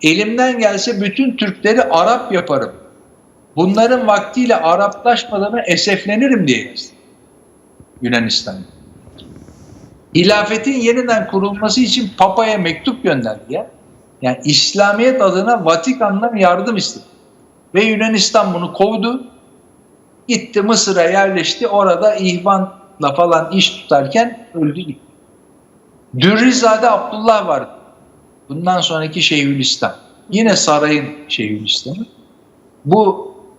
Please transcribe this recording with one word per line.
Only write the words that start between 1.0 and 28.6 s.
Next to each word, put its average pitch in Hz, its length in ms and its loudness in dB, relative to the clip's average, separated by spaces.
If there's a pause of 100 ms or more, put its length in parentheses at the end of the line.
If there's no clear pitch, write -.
bütün 226 360 -2
Türkleri 214 460 0
Arap 220 480 0
yaparım. 135 400 -2 (840)
Bunların 220 520 2
vaktiyle 208 480 2
Araplaşmadığına 202 1040 0
eseflenirim." 202 840 0
diye 117 200 -2
yazdı - 240 -16 (1120)
Yunanistan. 117 540 -2 (1600)
Hilafetin 208 640 2
yeniden 233 460 0
kurulması 202 540 -2
için 220 360 0
Papa'ya 220 400 2
mektup 185 460 -4
gönderdi 117 460 -2
ya. 170 180 -6 (540)
Yani 127 240 -2
İslamiyet 208 760 2
adına 196 440 2
Vatikan'dan 220 680 0
yardım 190 420 2
istedi. - 280 -8 (680)
Ve 202 80 4
Yunanistan 214 680 0
bunu 175 200 -6
kovdu. 220 500 -2 (1040)
Gitti 208 340 -2
Mısır'a 196 420 2
yerleşti. 190 640 0
Orada 202 480 2
ihvanla 185 1000 -2
falan 165 360 2
iş 185 180 2
tutarken 151 840 -2
öldü 160 280 -2
gitti. - 200 -14 (1160)
Dürrizade 226 720 4
Abdullah 214 580 0
vardı. 143 240 -4 (800)
Bundan 175 320 -2